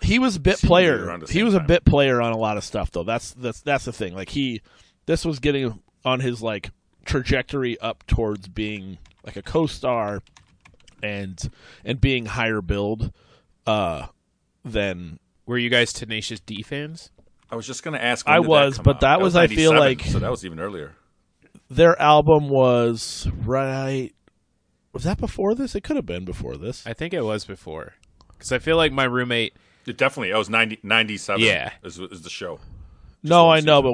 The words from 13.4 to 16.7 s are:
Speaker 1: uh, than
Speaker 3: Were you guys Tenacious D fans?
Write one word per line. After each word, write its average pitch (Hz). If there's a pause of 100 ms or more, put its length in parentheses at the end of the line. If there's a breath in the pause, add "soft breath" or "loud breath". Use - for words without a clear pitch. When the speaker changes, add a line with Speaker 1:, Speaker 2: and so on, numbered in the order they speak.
Speaker 1:
uh, 87 (580)
than 92 (260)
Speaker 3:
Were 120
you 120
guys 120
Tenacious 110
D 107
fans? 147 (400)